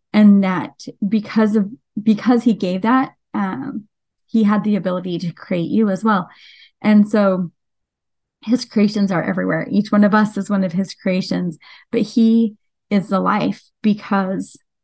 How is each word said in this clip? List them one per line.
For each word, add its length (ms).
and 300
that 440
because 500
of, 140
because 420
he 100
gave 280
that, 320
um, 540
he 180
had 200
the 120
ability 420
to 140
create 380
you 200
as 120
well. 280
And 280
so 420
his 220
creations 460
are 140
everywhere. 440
Each 220
one 140
of 100
us 220
is 140
one 120
of 100
his 220
creations, 640
but 120
he 520
is 180
the 100
life 460
because 760